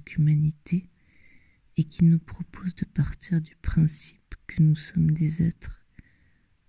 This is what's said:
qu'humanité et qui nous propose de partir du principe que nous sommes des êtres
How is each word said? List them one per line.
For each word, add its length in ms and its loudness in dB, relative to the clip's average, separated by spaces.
qu'humanité 840 0
et 60 2
qui 220 -2
nous 160 6
propose 560 -12
de 80 -8
partir 560 -4
du 160 -10
principe 800 -2
que 160 0
nous 140 6
sommes 340 0
des 320 0
êtres 420 -6